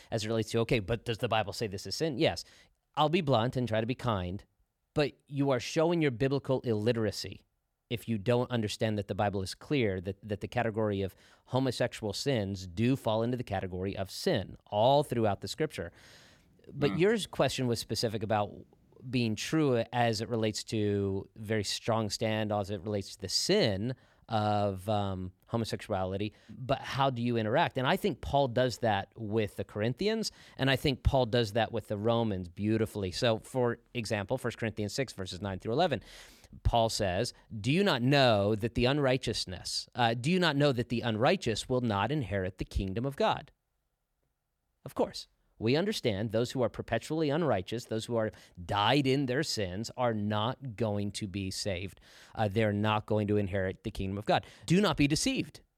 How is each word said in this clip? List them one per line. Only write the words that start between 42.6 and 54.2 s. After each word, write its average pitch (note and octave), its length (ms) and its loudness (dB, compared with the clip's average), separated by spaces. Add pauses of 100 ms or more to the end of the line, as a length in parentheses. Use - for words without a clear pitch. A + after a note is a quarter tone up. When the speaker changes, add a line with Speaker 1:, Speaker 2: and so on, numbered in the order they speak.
Speaker 1:
kingdom G2 400 -4
of C#3 120 -6
God?" - 340 -2 (1300)
Of - 100 -12
course. - 320 -2 (320)
We A#2 180 2
understand A#2+ 560 -2
those A2+ 200 0
who C3 100 -2
are A2 80 0
perpetually D3+ 580 -4
unrighteous, B2+ 560 0
those A2 220 -6
who A#2+ 100 -2
are A2 160 0 (320)
died G#2+ 420 2
in C3+ 200 2
their B2 160 0
sins, G2 520 -4
are B2 200 0
not G#2+ 600 -2
going G#2 380 -2
to - 160 -6
be F#2+ 220 -4
saved. F#2+ 500 -6 (340)
Uh, A2 140 0
they're G#2 240 4
not G#2+ 320 2
going G#2+ 240 2
to G#2 80 4
inherit F#2+ 480 -2
the A2+ 60 -4
kingdom G2 260 -4
of G2+ 80 -6